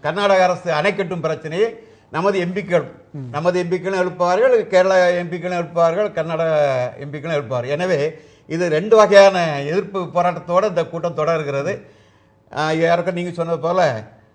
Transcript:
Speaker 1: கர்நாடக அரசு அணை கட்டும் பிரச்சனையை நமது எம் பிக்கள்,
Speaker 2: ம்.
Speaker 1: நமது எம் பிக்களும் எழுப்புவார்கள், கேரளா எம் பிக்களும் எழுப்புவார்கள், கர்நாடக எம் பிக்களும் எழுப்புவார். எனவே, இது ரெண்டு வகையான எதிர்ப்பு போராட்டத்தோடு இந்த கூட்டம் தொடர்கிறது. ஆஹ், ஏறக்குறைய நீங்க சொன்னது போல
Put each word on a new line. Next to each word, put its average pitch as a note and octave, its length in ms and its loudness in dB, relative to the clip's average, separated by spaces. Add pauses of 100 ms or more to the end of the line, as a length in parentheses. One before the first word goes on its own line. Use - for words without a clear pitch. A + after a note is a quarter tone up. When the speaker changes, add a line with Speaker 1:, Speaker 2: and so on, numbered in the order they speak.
Speaker 1:
கர்நாடக F#3+ 420 2
அரசு F3+ 300 0
அணை E3+ 220 0
கட்டும் F3+ 260 -6
பிரச்சனையை D#3+ 680 -4 (220)
நமது F#3+ 280 0
எம் F3 140 -4
பிக்கள், F3 320 -2 (280)
Speaker 2:
ம். C3+ 180 -10
Speaker 1:
நமது E3+ 280 -2
எம் F3 100 -4
பிக்களும் F#3 300 -2
எழுப்புவார்கள், F#3+ 680 2
கேரளா F#3 500 4
எம் F3 120 -6
பிக்களும் F3 280 -6
எழுப்புவார்கள், E3+ 540 0
கர்நாடக E3 380 -2 (500)
எம் C#3+ 140 -12
பிக்களும் D3+ 220 -6
எழுப்புவார். B2 300 -4
எனவே, D#3 540 -2 (280)
இது E3+ 220 -2
ரெண்டு F#3+ 260 2
வகையான F#3+ 680 6
எதிர்ப்பு F#3+ 380 -4
போராட்டத்தோடு F3 680 0
இந்த E3+ 180 0
கூட்டம் E3 280 -6
தொடர்கிறது. D3+ 680 -2 (680)
ஆஹ், D#3 240 -2
ஏறக்குறைய E3+ 360 2
நீங்க F3 200 -6
சொன்னது E3+ 280 -4
போல D#3 440 0 (320)